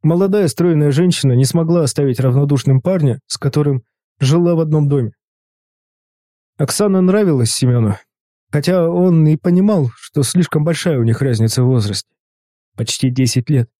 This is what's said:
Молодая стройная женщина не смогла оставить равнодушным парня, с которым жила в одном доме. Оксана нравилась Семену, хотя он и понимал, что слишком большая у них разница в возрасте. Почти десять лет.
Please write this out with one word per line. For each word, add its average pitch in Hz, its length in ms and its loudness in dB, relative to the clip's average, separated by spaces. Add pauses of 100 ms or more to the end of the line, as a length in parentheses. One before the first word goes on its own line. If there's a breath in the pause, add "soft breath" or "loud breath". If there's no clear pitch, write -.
Молодая 185 460 0
стройная 151 420 0
женщина 151 420 0
не 131 120 2
смогла 165 400 0
оставить 135 340 -2
равнодушным 135 640 0
парня, 156 460 -2
с - 120 -12
которым 143 460 -2 (340)
жила 170 360 2
в 160 60 0
одном 151 280 0
доме. 131 240 -2 (1400)
Оксана 190 440 0
нравилась 180 500 2
Семену, 117 460 0 (540)
хотя 170 380 0
он 175 380 2
и 151 100 2
понимал, 175 580 0
что - 280 -6
слишком 156 420 -2
большая 160 340 -2
у 120 60 0
них 117 180 0
разница 117 400 0
в 123 40 2
возрасте. 104 420 -2 (680)
Почти 127 340 -4
десять 123 400 -2
лет. 127 300 0